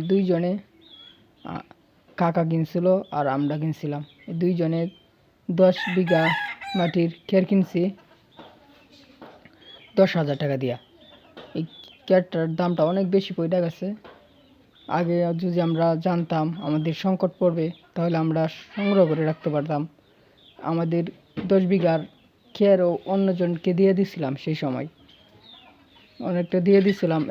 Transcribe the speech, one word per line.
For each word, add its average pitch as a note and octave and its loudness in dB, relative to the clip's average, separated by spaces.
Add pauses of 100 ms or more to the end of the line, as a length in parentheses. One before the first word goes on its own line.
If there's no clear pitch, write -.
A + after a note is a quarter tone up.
দুইজনে, F3+ 0 (920)
আ, - -12 (680)
কাকা E3+ 0
কিনছিল E3 -2 (240)
আর D3 -2 (100)
আমরা C#3+ -2
কিনছিলাম। D3+ -6 (240)
এই F3+ -10
দুইজনে E3 0 (680)
দশ F#3 4 (200)
বিঘা E3+ 2 (540)
মাটির E3+ 0 (160)
খের F#3 2
কিনছি F3+ 0 (2250)
দশ F#3+ 6
হাজার D3 -2
টাকা C#3 -2
দিয়া। B2+ -4 (800)
এই D#3+ -4 (420)
খেরটার F3 2
দামটা F3 0
অনেক F#3 0
বেশি G3 0
পড়ে E3+ -2
গেছে। E3+ -6 (1000)
আগে F3 0 (240)
যদি F3 -2
আমরা E3 2 (200)
জানতাম E3+ 0 (200)
আমাদের D#3 -2
সংকট F#3 -2
পড়বে, E3+ 2 (280)
তাহলে E3+ -2
আমরা D#3+ 0 (340)
সংগ্রহ G3+ 4
করে D#3+ 0
রাখতে D#3 -2
পারতাম। D3 -2 (760)
আমাদের E3 -2 (440)
দশ F#3+ 4
বিঘার E3+ 2 (540)
খেরও F#3+ 4 (140)
অন্যজনকে F3+ 0
দিয়ে G3 6
দিছিলাম E3 -2
সেই D#3 -4
সময়, C3 -4 (1300)
অনেকটা F#3 -2
দিয়ে G3 6
দিছিলাম। F#3 2